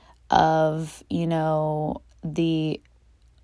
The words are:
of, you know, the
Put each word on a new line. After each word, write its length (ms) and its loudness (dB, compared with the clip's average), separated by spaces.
of, 760 2
you 180 -2
know, 760 -2
the 560 -2